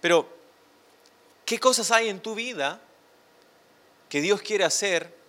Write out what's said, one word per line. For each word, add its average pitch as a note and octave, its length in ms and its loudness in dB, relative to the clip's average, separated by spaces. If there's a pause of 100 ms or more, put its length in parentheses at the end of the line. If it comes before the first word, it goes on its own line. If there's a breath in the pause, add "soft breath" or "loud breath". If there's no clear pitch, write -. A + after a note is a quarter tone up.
pero, E3+ 280 2 (1160)
¿qué A#3 140 -4
cosas A#3+ 320 2
hay A3+ 180 2
en F#3+ 120 -6
tu A3 160 -10
vida G#3 440 -6 (1300)
que D3 120 -2
Dios F#3+ 200 2
quiere G#3 220 -2
hacer E3+ 560 -2 (100)